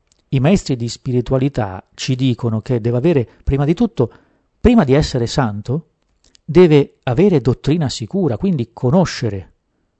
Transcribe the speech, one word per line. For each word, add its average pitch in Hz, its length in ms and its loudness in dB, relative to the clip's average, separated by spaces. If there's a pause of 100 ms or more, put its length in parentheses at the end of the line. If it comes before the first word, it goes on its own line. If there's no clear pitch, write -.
(280)
I 135 120 -2
maestri 151 360 0
di 120 120 -6
spiritualità 123 960 -4 (100)
ci - 220 -6
dicono 120 440 -2
che 123 200 -4
deve 117 160 -2
avere, 135 320 0 (160)
prima 139 200 -2
di 156 100 0
tutto, 185 380 -2 (480)
prima 226 240 4
di 127 80 0
essere 135 340 0
santo, 117 600 -4 (560)
deve 156 580 4
avere 151 380 2
dottrina 131 480 -2
sicura, 135 480 -4
quindi 165 360 -4
conoscere 123 800 -2 (480)